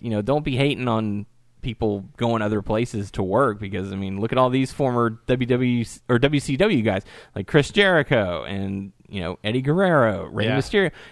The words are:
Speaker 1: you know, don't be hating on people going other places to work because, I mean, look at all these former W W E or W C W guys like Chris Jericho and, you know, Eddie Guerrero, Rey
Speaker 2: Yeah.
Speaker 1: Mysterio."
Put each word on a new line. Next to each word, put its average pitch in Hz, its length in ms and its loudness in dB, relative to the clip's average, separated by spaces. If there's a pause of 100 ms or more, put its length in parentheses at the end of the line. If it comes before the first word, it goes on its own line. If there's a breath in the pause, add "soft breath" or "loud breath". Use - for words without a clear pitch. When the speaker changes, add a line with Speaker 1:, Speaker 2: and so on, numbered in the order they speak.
Speaker 1:
you 120 100 -8
know, 104 120 -2
don't 143 220 0
be 139 120 -4
hating 135 320 0
on 110 380 -2 (360)
people 107 420 -2 (120)
going 117 260 0
other 107 200 0
places 110 500 -2
to 110 100 -4
work 104 380 2
because, 98 320 -6
I 98 40 -6
mean, 98 240 -6
look 110 120 -2
at 123 60 2
all 127 120 4
these 131 220 0
former 120 540 0
W 127 200 0
W 123 360 2
E 110 40 -2 (220)
or 123 100 4
W 139 220 2
C 131 160 -2
W 180 260 2
guys 101 220 0 (320 loud breath)
like 98 100 -6
Chris 143 240 4
Jericho 131 760 2
and, 98 480 -6 (160)
you 101 120 -8
know, 87 240 -6
Eddie 120 180 0
Guerrero, 135 640 2
Rey 110 200 -2
Speaker 2:
Yeah. 107 120 2
Speaker 1:
Mysterio." 196 320 2 (220 loud breath)